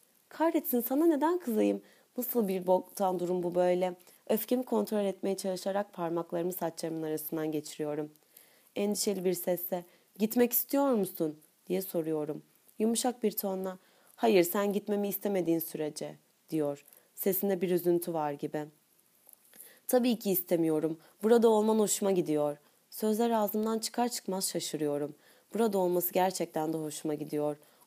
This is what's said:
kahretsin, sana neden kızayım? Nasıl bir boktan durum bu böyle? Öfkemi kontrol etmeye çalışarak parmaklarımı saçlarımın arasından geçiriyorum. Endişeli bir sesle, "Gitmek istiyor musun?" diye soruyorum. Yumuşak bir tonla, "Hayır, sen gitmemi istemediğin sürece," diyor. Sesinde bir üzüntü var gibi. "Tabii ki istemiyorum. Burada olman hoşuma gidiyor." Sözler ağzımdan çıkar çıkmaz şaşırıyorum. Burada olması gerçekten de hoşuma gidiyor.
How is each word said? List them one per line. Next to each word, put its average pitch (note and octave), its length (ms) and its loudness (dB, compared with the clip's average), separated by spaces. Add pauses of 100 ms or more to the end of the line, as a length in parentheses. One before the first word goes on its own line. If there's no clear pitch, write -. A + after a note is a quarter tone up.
(280)
kahretsin, D#4 520 0
sana C#4+ 260 2
neden E4 320 4
kızayım? G#3 440 0 (360)
Nasıl A#3+ 300 0
bir F#3 180 -2
boktan F#3 520 2
durum F3+ 240 0
bu F3 120 -2
böyle? F3+ 400 2 (340)
Öfkemi B3 360 0
kontrol G#3 400 0
etmeye F#3+ 320 -2
çalışarak G3 560 -4
parmaklarımı E3+ 600 -4
saçlarımın E3 500 -6
arasından D#3 500 -4
geçiriyorum. D3+ 600 -6 (640)
Endişeli G3+ 480 -2
bir F3+ 100 2
sesle, F3 500 -4 (340)
"Gitmek A#3+ 340 2
istiyor C#4 400 2
musun?" F3 480 -2 (260)
diye F#3 160 -2
soruyorum. D#3 600 -4 (360)
Yumuşak A#3 440 0
bir G#3 100 2
tonla, F#3+ 460 -6 (380)
"Hayır, G#3 280 6
sen G3+ 280 2
gitmemi G3+ 360 -2
istemediğin F3+ 500 0
sürece," D3+ 580 -6 (340)
diyor. C#3+ 340 -2 (300)
Sesinde F#3+ 460 0
bir F3+ 100 0
üzüntü F3 440 2
var D3+ 180 -2
gibi. D3 320 -6 (1200)
"Tabii B3 320 2
ki G3+ 120 -2
istemiyorum. D#3+ 680 0 (240)
Burada A3+ 260 6
olman A3 300 4
hoşuma G3 340 2
gidiyor." D3+ 440 0 (340)
Sözler A3 400 0
ağzımdan A3 480 0
çıkar A#3+ 300 -2
çıkmaz F#3+ 420 -6
şaşırıyorum. D3 640 -4 (400)
Burada G#3 240 2
olması F3+ 340 2
gerçekten E3+ 600 0
de D#3+ 40 -2
hoşuma D3+ 380 -6
gidiyor. D3 420 -4 (300)